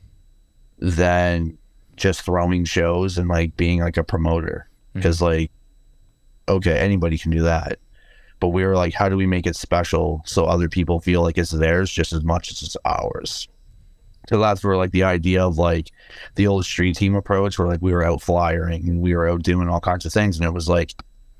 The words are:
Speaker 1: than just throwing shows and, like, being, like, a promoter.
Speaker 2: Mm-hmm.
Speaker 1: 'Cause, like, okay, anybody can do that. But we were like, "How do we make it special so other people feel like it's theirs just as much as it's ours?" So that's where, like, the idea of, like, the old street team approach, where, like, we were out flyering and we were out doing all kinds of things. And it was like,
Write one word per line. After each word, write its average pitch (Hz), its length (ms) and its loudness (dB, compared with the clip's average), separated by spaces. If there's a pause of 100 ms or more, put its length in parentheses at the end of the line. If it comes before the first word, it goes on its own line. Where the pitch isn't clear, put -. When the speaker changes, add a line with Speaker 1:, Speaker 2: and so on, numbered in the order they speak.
(800)
Speaker 1:
than 87 800 0 (400)
just - 260 -2
throwing 90 420 0
shows 87 520 0
and, 90 120 -2
like, 82 280 0
being, 87 240 2
like, 85 160 -2
a 82 80 0
promoter. 82 640 -2 (220)
Speaker 2:
Mm-hmm. 95 120 -8
Speaker 1:
'Cause, 85 200 2
like, 80 280 0 (1000)
okay, 90 300 2
anybody 87 380 0
can 82 140 -4
do 82 120 2
that. 80 360 0 (640)
But 92 80 2
we 92 160 2
were 95 100 2
like, 87 200 0
"How 101 140 2
do 98 80 0
we 95 100 2
make 90 200 0
it 85 80 -2
special 82 680 -2
so - 220 0
other 85 220 2
people 85 300 0
feel 87 240 2
like 82 140 0
it's - 140 0
theirs 82 400 2
just - 220 -2
as 80 120 -2
much 82 260 -2
as - 120 -12
it's - 140 -10 (100)
ours?" - 600 -6 (840)
So 107 120 2
that's 104 240 2
where, 98 120 2
like, 92 140 0
the 92 140 2
idea 92 400 2
of, 85 140 0
like, 82 340 0 (440)
the 101 100 4
old 98 180 2
street 90 320 0
team 98 180 2
approach, 98 440 0
where, 87 100 2
like, 87 140 -2
we 92 100 2
were 87 120 2
out 82 180 0
flyering 85 680 0
and 87 120 0
we 87 140 2
were 85 140 0
out 85 140 -2
doing 87 260 0
all 85 120 0
kinds 90 260 -4
of 85 60 -8
things. 101 260 0
And 85 80 0
it 82 80 -2
was 85 140 -6
like, 87 260 0 (460)